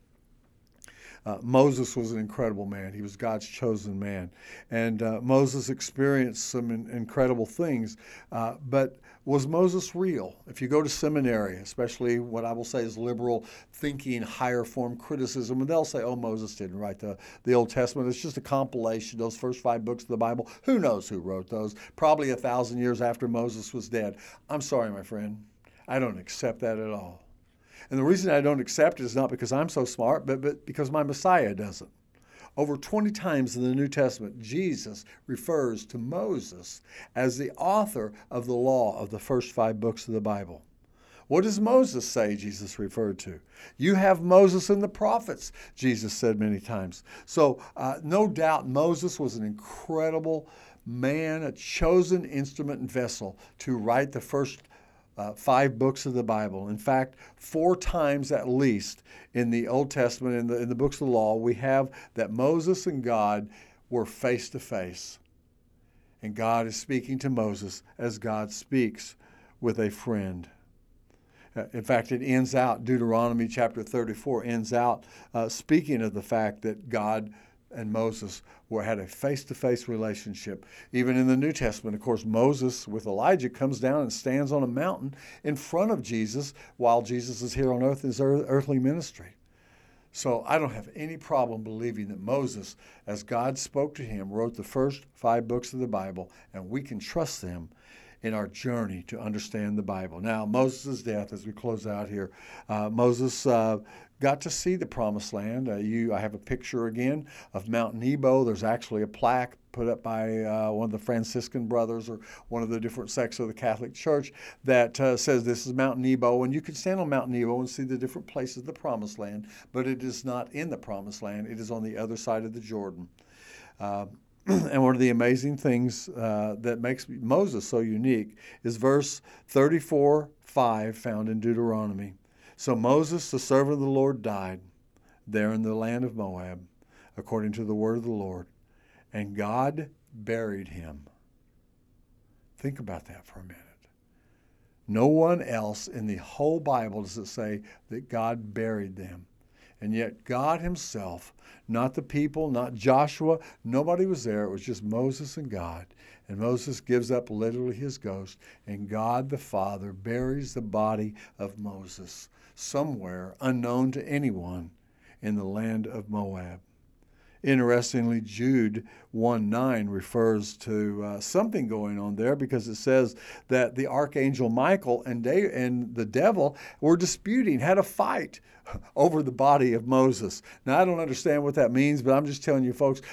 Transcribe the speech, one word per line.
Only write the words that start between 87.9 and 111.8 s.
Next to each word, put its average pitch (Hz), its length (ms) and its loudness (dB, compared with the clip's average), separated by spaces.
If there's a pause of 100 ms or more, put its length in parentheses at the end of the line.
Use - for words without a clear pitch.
in 135 60 0
his 123 100 -2
ear-, 139 280 4
earthly 135 320 2
ministry. 139 560 -2 (760)
So 120 360 0
I 151 100 4
don't 139 160 0
have 110 220 -12
any 156 220 -8
problem 120 440 0
believing 110 460 -6
that 98 120 -10
Moses, 107 560 -2 (300)
as 104 160 -6
God 123 340 -2
spoke 143 400 -4
to 143 80 -10
him, 101 280 -8
wrote 117 240 -2
the 104 80 -10
first 139 500 -2
five 117 340 2
books 123 260 -4
of 131 60 -6
the 123 80 -2
Bible, 95 440 -6 (240)
and 95 120 -10
we 127 140 -4
can 123 160 -10
trust - 460 -4
them 87 260 -10 (540)
in 110 100 -2
our 104 140 -2
journey 101 600 -4
to 113 120 -10
understand 104 580 -4
the 101 60 -2
Bible. 92 360 -6
Now, 110 260 -2
Moses' 127 580 0
death, 107 300 -4
as 95 120 -14
we 107 80 -10
close 110 320 -6
out 104 240 -6
here, 98 220 -6 (360)
uh, 107 220 -2
Moses, 120 560 2
uh, 113 320 4 (420)
got 139 220 2
to 175 80 -8
see 185 260 0
the 180 100 -4
promised 104 480 -4
land. 113 360 -4
Uh, 104 80 -2
you, 110 360 0
I 98 60 0
have 104 140 -2
a 104 60 -10
picture 120 480 -4
again 127 400 -2 (260)
of 101 160 -6
Mount 113 260 0
Nebo. 131 480 4
There's 107 200 0
actually 110 400 0
a 104 40 -2
plaque 123 500 0 (140)
put 120 160 -2
up 117 140 -2
by, 110 420 -2
uh, 107 280 0
one 107 140 0
of 110 60 -2
the 110 60 -4
Franciscan 117 720 -2
brothers 117 420 0